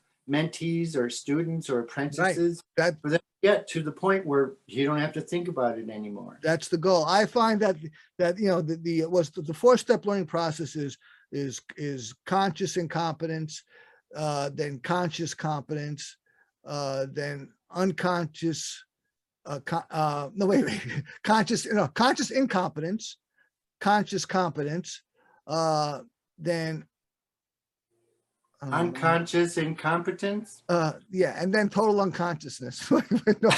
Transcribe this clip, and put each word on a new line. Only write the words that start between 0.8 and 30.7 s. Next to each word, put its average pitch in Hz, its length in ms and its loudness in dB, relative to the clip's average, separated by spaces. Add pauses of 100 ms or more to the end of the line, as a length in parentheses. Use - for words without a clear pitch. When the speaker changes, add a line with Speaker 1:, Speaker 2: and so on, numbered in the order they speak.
Speaker 1:
or 120 140 0
students 165 600 -4
or 127 100 0
Speaker 2:
Right. 117 40 -4
Speaker 1:
apprentices 165 760 0 (140)
Speaker 2:
That 165 240 2
Speaker 1:
for 147 100 -4
them 165 100 4
to - 280 0
get 202 200 4
to 160 140 -4
the 147 100 -4
point 190 340 0
where 139 260 4 (140)
you 131 180 -2
don't 147 140 2
have 151 160 0
to 160 60 -4
think 175 280 -4
about 123 300 0
it 110 100 -10
anymore. 104 540 -10
Speaker 2:
That's 160 260 0
the 180 100 0
goal. 175 280 4
I 196 200 4
find 226 340 2
that, 190 160 2 (420)
that, 180 200 2
you 208 100 2
know, 180 120 2
the, 160 160 -2
the, 165 300 0
was 175 240 2
the, 175 120 -10
the 156 120 -6
four-step 233 520 4
learning 202 200 0
process 165 500 -2
is, 143 220 -6 (340)
is, 139 280 -6 (160)
is 135 380 -8 (120)
conscious 190 500 0
incompetence, 160 840 -4 (540)
uh, 147 380 -2
then 143 260 -6
conscious 175 540 -2
competence, 151 840 -6 (500)
uh, 139 460 -4
then 143 380 -8 (200)
unconscious, 175 1120 -2 (640)
uh, 143 140 -8
co-, - 300 -4
uh, 147 440 0
no, 196 120 2
wait, 202 180 6
wait, - 160 -2 (220)
<laughs> - 220 -20
conscious, 214 420 2
no, 208 220 2
conscious 254 420 2
incompetence, 180 880 -2 (640)
conscious 202 460 2
competence, 165 760 -2 (440)
uh, 151 540 0 (380)
then, 160 460 -2 (1800)
um, 139 140 -4
Speaker 1:
Unconscious 170 840 2
incompetence? 170 1120 -4
Speaker 2:
Uh, 165 260 2 (180)